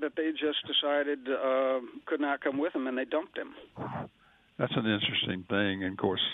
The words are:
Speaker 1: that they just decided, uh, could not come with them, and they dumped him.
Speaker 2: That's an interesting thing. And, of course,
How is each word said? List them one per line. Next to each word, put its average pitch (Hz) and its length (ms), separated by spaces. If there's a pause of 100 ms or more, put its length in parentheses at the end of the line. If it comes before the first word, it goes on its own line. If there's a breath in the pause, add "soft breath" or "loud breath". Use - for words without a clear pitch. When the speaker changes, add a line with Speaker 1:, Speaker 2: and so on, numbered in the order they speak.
Speaker 1:
that 151 140
they 160 160
just 151 340
decided, 143 640
uh, 131 500 (260)
could 156 160
not 139 200
come 139 160
with 156 160
them, 131 140
and 127 100
they 131 80
dumped 156 320
him. - 160 (1040 soft breath)
Speaker 2:
That's - 180
an 120 100
interesting 104 640
thing. 98 340
And, 92 100
of 98 40
course, 95 240 (120)